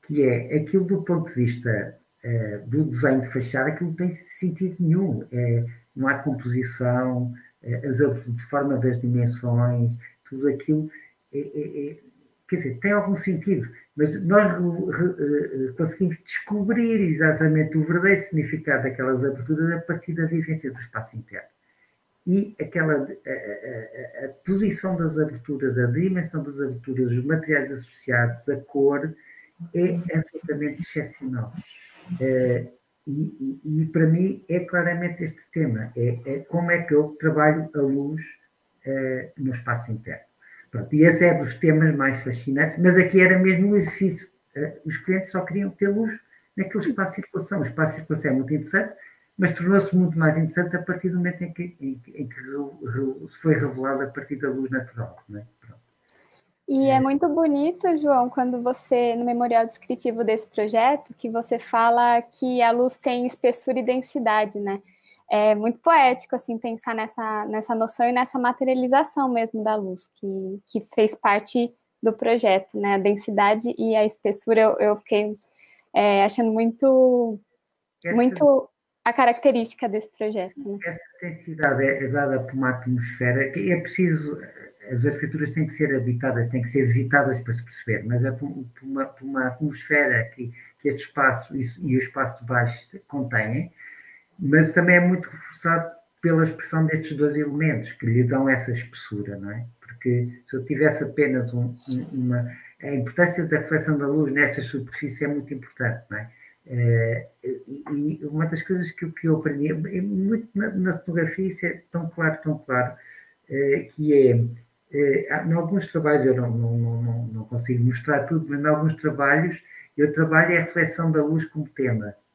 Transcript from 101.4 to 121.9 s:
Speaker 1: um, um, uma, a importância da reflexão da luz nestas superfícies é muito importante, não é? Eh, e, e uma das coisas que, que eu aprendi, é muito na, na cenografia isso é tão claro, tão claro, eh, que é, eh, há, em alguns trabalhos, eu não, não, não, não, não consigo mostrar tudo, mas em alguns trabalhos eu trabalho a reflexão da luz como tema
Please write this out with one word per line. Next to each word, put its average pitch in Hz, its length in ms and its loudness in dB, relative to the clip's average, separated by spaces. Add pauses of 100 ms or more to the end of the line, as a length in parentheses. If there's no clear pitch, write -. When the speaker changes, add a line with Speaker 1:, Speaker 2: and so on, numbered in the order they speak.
Speaker 1:
um, 120 220 -2 (140)
um, 127 140 -4 (100)
uma, 123 340 -2 (340)
a 143 120 -6
importância 175 520 0
da 156 120 0
reflexão 151 400 0
da 139 100 -2
luz 143 240 2
nestas 139 340 0
superfícies 131 560 -8
é 143 60 -2
muito 143 260 -6
importante, 120 560 -6
não 104 80 -10
é? 110 140 -12 (360)
Eh, 117 600 0 (400)
e, 147 540 -4
e 151 40 -10
uma 156 200 -2
das 165 160 -4
coisas 180 300 -4
que, 165 200 -10
que - 160 -6
eu 156 100 4
aprendi, 147 320 -2
é 175 320 -4
muito 202 520 -2
na, 196 180 -2
na 185 220 0
cenografia 165 540 -2
isso 180 180 -6
é - 240 -6
tão 165 200 -6
claro, 156 320 -2
tão 151 180 -2
claro, 123 360 -2 (540)
eh, 139 420 0
que 151 220 2
é, 120 320 8 (480)
eh, 139 380 2
há, 151 140 -2
em 160 80 2
alguns 170 340 0
trabalhos, 147 380 2
eu 127 100 6
não, 120 160 0
não, 117 260 0
não, 117 240 0
não, 117 260 -2
não 110 180 -8
consigo 120 380 -2
mostrar 135 420 0
tudo, 160 220 -2
mas 143 120 -4
em 151 80 0
alguns 156 280 2
trabalhos 151 680 0 (340)
eu 147 160 4
trabalho 160 440 4
a 165 40 4
reflexão 160 500 0
da 151 120 2
luz 156 220 0
como 151 240 -8
tema 110 440 -2 (220)